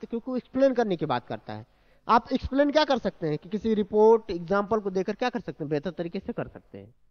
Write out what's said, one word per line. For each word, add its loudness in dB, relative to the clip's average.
क्योंकि -8
वो -4
explain 2
करने 0
की -4
बात -2
करता -10
है, -12
आप 2
explain 0
क्या 4
कर 0
सकते -4
हैं -2
कि -20
किसी -2
report, 4
example -2
को -6
देकर -2
क्या -2
कर -4
सकते -10
हैं, -6
बेहतर -2
तरीके -8
से -8
कर -8
सकते -20
हैं, -20